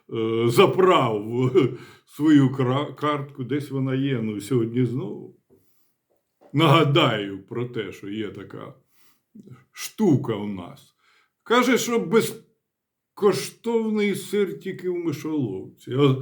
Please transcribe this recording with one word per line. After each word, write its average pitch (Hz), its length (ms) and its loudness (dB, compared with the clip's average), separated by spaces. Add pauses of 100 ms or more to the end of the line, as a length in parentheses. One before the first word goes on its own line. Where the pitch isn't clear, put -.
(120)
е, 113 360 -2
заправ 127 1040 2
<laughs> 127 260 2 (380)
свою 143 360 6
кра-, 135 420 -2
картку, 139 500 -6
десь 131 260 -6
вона 135 240 -4
є, 135 280 -2
ну, 107 180 -6
сьогодні 120 440 0
знову. 185 520 -8 (1160)
Нагадаю 139 880 4
про 120 220 -8
те, 110 280 -10
що - 160 -16
є 104 200 -6
така 101 460 -16 (1000)
штука 143 600 0
у 104 120 -6
нас. 90 480 -14 (480)
Каже, 240 360 2
що 233 200 -2
безкоштовний 208 2250 -2
сир 185 440 -4
тільки 180 320 -8
в 180 60 -4
мишоловці. 143 960 -6
А, 131 300 2